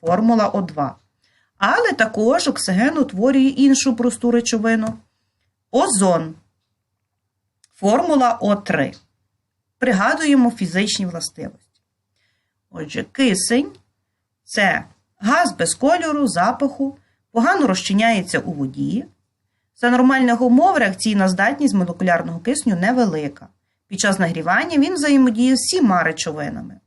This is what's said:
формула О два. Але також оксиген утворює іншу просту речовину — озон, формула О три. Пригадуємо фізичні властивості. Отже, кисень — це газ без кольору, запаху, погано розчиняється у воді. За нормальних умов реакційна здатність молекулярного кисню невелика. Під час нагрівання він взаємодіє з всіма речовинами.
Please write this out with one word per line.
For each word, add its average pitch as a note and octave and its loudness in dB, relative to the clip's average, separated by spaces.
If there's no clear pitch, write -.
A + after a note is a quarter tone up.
формула G#3+ 2
О G3+ -4
два. D3+ -6
Але F4+ 2
також A3+ 0
оксиген B3 0
утворює C4 2
іншу C4+ 2
просту A#3+ -2
речовину — A3+ -2
озон, F#3 0
формула B3+ 2
О G3+ 2
три. D#3+ -4
Пригадуємо B3+ 2
фізичні F#3+ -4
властивості. - -12
Отже, D#3 -10
кисень — B3 0
це F3+ -2
газ B3 0
без E3+ -2
кольору, D4+ 0
запаху, C4+ -2
погано D4 2
розчиняється G3 0
у - -6
воді. C#3 -6
За A#3+ 0
нормальних B3 4
умов C#4 4
реакційна G3+ 0
здатність G#3+ 0
молекулярного E3+ -2
кисню A#3 -2
невелика. F3+ -2
Під G3 -10
час G3 0
нагрівання F#3 -2
він E4+ 2
взаємодіє C4 2
з - 0
всіма G#3+ 2
речовинами. D3+ -8